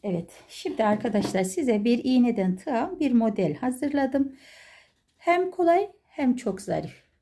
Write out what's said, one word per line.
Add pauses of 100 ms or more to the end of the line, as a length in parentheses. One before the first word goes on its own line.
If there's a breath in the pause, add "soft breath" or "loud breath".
Evet, (160)
şimdi
arkadaşlar
size
bir
iğneden
tığa
bir
model
hazırladım. (840 loud breath)
Hem
kolay (180)
hem
çok
zarif. (100)